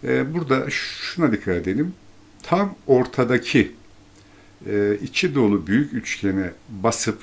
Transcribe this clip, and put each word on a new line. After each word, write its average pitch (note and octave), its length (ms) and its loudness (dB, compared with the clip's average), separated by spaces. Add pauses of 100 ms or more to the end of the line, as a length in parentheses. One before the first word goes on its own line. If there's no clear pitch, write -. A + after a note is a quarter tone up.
E, C3 300 -2
burada C#3+ 360 -2
şuna - 640 -2
dikkat G2 240 0
edelim. G#2 380 -2 (480)
Tam F#3+ 320 0 (120)
ortadaki, B2 840 2 (960)
e, G#2 360 0
içi - 320 -2
dolu G2+ 320 4
büyük B2+ 280 2
üçgene G2 560 -4 (180)
basıp G#2+ 540 -2